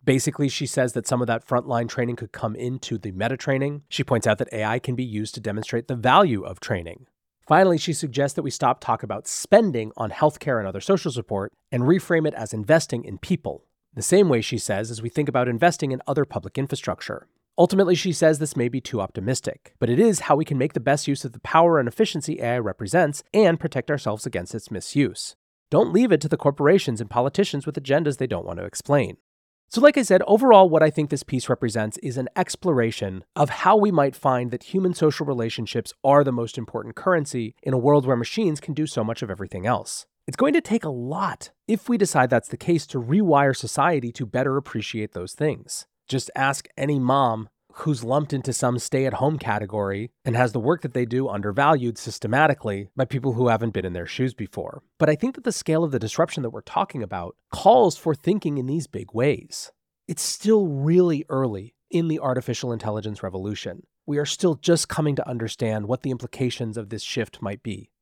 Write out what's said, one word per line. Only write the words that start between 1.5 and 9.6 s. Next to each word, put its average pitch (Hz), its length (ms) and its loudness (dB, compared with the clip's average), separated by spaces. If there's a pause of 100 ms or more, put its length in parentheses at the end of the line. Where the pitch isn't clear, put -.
training 120 280 -4
could 113 160 -14
come 110 240 -6
into 123 420 -6
the 104 140 -8
meta 113 260 -4
training. 143 500 -4
She - 160 -4
points 117 220 0
out 107 140 2
that 131 120 -4
A 107 120 -4
I 110 160 -2
can 123 160 -6
be 123 80 -4
used 107 320 -6
to 117 60 -12
demonstrate 110 460 -4
the 131 80 -4
value 127 480 4
of 95 160 -12
training. 90 460 -8 (420)
Finally, 175 300 6
she 151 160 -2
suggests 139 420 -2
that 160 60 -4
we 135 80 -4
stop 127 300 0
talk - 240 -2
about 104 240 -8
spending 147 680 2